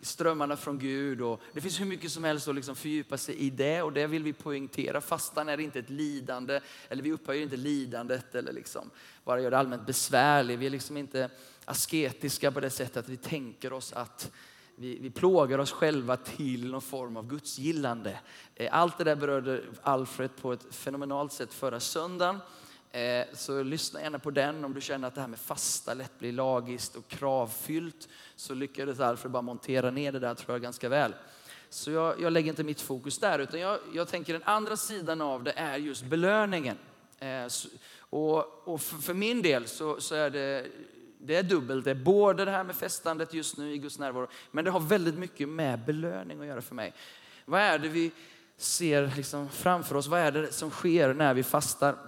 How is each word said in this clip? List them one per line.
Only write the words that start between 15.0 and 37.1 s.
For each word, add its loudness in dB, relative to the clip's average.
plågar 6
oss 2
själva 2
till -4
någon -6
form -8
av -8
gudsgillande. -2
Eh, -2
allt 4
det 0
där 4
berörde 0
Alfred 2
på -2
ett -8
fenomenalt -4
sätt -8
förra -2
söndagen. 0
Eh, 2
så -4
lyssna -4
gärna -4
på -4
den 2
om -4
du -6
känner -4
att -8
det -6
här -4
med -10
fasta -4
lätt -10
blir -4
lagiskt 0
och -14
kravfyllt. -2
Så -10
lyckades -4
Alfred 2
bara 0
montera 0
ner -2
det -4
där, -2
tror -4
jag, -2
ganska -6
väl. 4
Så -8
jag, 0
jag 2
lägger 4
inte -2
mitt -4
fokus -6
där, 4
utan -4
jag, -2
jag -2
tänker -4
den -4
andra 2
sidan -4
av -2
det -2
är -2
just -6
belöningen. 2